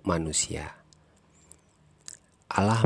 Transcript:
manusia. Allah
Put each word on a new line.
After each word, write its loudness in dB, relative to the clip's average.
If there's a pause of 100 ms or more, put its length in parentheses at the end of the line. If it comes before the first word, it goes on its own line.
manusia. -2 (1700)
Allah 4